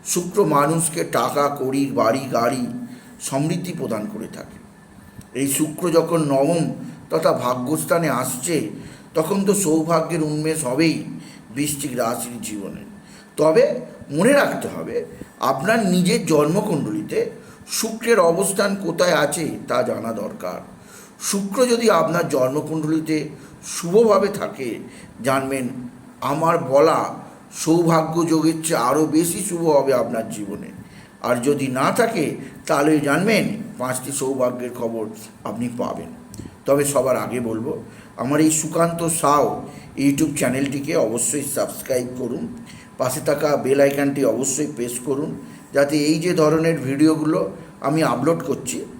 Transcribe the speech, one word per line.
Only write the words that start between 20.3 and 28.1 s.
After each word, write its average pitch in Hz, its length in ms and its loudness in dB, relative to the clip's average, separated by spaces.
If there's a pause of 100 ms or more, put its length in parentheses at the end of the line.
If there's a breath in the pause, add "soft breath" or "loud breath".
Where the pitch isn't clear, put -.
শুক্র 202 440 0
যদি 233 240 4
আপনার 165 400 2
জন্মকুণ্ডলিতে 151 1000 0 (360 loud breath)
শুভভাবে 202 600 4
থাকে, - 520 -6 (440 loud breath)
জানবেন 135 440 0 (540)
আমার 156 360 0
বলা 135 640 4 (320 loud breath)
সৌভাগ্য 165 720 2